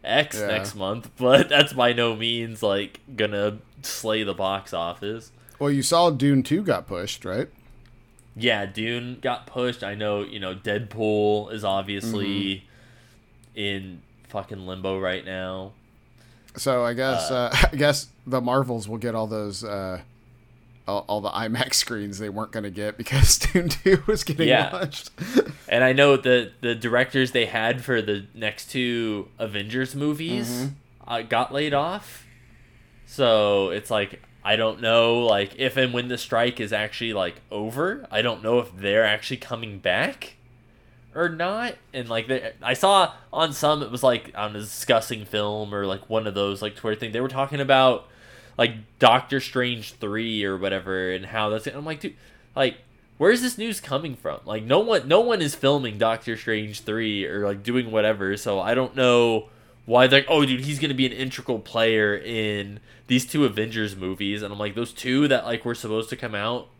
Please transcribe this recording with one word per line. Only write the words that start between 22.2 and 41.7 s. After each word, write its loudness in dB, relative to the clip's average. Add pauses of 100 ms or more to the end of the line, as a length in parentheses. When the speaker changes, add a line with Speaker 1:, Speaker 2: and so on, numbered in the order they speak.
Speaker 2:
weren't -8
gonna -6
get -6
because 6
<laughs> -2
Dune 2
two 4
was 0
getting 0
Speaker 1:
Yeah. 4
Speaker 2:
launched. -8
<laughs> -20 (500)
Speaker 1:
And 4
I 6
know 8
that 4
the -2
directors 0
they 2
had -2
for 0
the -2
next -8
two -2 (100)
Avengers -4
movies, -4
Speaker 2:
Mm-hmm. -6 (400)
Speaker 1:
uh, -4
got -2
laid -2
off. -4 (800)
So 4
it's -6
like, -2 (220)
I 2
don't 0
know, 6
like, 2
if 0
and 2
when -2
the -4
strike 0
is -4
actually, -4
like, -4 (100)
over, -4
I 0
don't -2
know 2
if -6
they're 2
actually -2
coming -10
back -2 (800)
or -2
not. -6 (180)